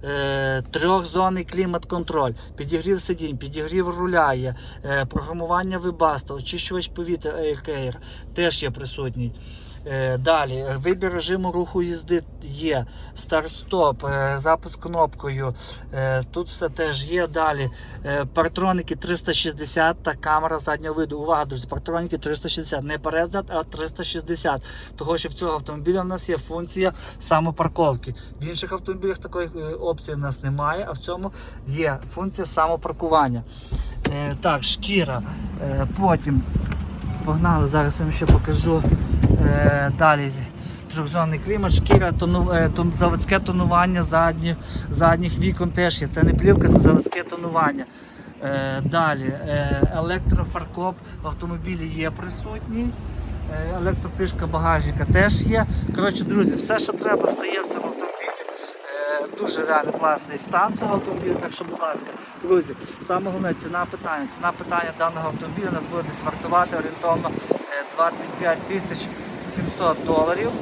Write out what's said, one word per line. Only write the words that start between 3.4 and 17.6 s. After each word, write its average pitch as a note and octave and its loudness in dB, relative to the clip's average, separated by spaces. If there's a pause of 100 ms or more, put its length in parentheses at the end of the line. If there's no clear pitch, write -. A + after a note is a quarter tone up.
руля F3 2
є, B2+ -2 (300)
е, C#3 0
програмування F3 -2
Webasto, E3 0
очищувач F3 -4
повітря E3+ -4
Air D3+ -4
Care C3 -4 (380)
теж E3+ 2
є C#3 -2
присутній. B2 -6 (560)
Е, C3 0
далі, C#3+ 2
е, C3+ -4
вибір F3+ 0
режиму F3+ -2
руху F3+ 0
їзди E3+ 0 (200)
є, C#3 -2 (280)
старт-стоп, D#3 0
е, C#3 0
запуск D#3+ 0
кнопкою, C#3+ 0 (400)
е, C3 0
тут F3 -4
все - -2
теж C#3+ -2
є. E3+ 0
Далі, D3+ 0 (340)